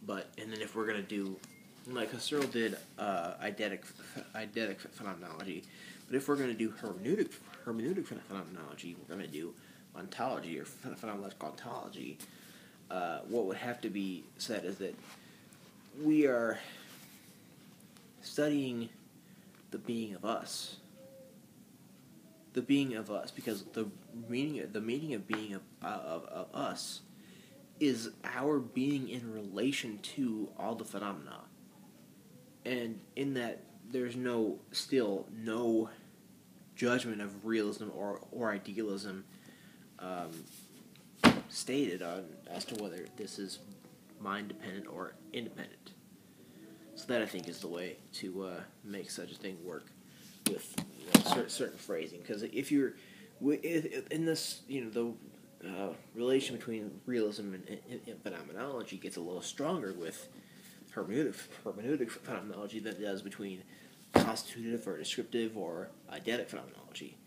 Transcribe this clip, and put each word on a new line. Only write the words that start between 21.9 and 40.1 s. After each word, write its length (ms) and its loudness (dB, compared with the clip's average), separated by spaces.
The 80 4
being 340 6
of 160 -2
us, 180 -2
because 320 -2
the 120 2
meaning, 440 2
the 80 0
meaning 340 0
of 140 -4
being 240 0
of, 100 -4
of, 440 -2
of 280 -6
us 500 -2
is 320 6
our 340 4
being 500 4
in 240 -4
relation 680 2
to 560 2
all 160 2
the 100 -4
phenomena. 560 -4
And 340 0
in 160 2
that, 300 0
there's 260 2
no, 420 4
still 640 4
no 540 4
judgment 460 4
of 240 -6
realism 500 4
or, 240 -2
or 200 2
idealism, 720 -2
um, 460 -4